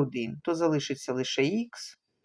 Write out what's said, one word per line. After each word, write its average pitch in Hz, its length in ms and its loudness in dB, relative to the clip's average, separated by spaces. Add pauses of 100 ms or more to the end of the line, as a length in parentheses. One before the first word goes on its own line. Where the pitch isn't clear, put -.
один. 127 420 -2
То 170 120 0
залишиться 151 580 0
лише 131 320 2
ікс 226 540 -4 (240)